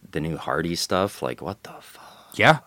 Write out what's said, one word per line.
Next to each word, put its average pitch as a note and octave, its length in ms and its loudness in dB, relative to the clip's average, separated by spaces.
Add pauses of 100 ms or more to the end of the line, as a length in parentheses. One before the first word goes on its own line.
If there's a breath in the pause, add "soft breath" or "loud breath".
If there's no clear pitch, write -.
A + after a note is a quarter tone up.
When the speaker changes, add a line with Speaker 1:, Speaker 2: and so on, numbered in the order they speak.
(100)
Speaker 1:
the D#2+ 100 -4
new D#2 160 -2
Hardy E2 400 -2
stuff, G2 460 0
like, B1+ 200 -4
what F2+ 200 -8
the - 180 -16
fuck? - 220 -20 (320 soft breath)
Speaker 2:
Yeah, C3+ 320 8